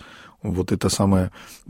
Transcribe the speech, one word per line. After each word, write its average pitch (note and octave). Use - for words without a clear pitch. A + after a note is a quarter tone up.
вот F2+
это G2
самое, F#2+